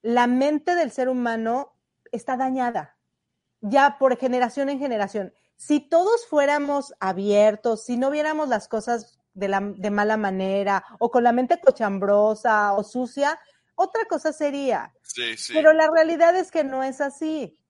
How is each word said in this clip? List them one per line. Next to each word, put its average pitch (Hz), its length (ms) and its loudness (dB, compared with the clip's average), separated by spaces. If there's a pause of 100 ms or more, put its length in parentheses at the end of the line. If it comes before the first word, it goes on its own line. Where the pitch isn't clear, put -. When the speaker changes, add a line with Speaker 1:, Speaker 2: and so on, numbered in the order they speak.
Speaker 1:
la 240 260 2
mente 294 480 0
del 320 160 0
ser 254 180 -2
humano 240 640 -4 (400)
está 247 240 -6
dañada, 247 600 -4 (600)
ya 277 400 2
por 262 180 2
generación 254 520 -2
en 277 100 -6
generación. 208 540 -4 (240)
Si 294 240 0
todos 381 460 2
fuéramos 285 720 0
abiertos, 208 840 0
si 240 140 -4
no 254 140 0
viéramos 302 360 -2
las 226 220 -2
cosas 226 500 -6 (140)
de 196 160 -6
la, 196 120 0
de 202 300 -6
mala 208 240 0
manera, 196 680 -2 (140)
o 233 120 0
con 247 120 4
la 240 100 4
mente 254 260 0
cochambrosa 208 1120 2
o 202 100 0
sucia, 277 560 -4 (360)
otra 392 300 -2
cosa 311 260 -4
sería. 277 680 -4
Speaker 2:
Sí, - 360 -8
sí. - 160 -10
Speaker 1:
Pero 311 200 6
la 311 200 4
realidad 330 440 4
es 370 140 -4
que 330 120 -2
no 262 200 -4
es 269 180 -6
así. 285 580 -6 (100)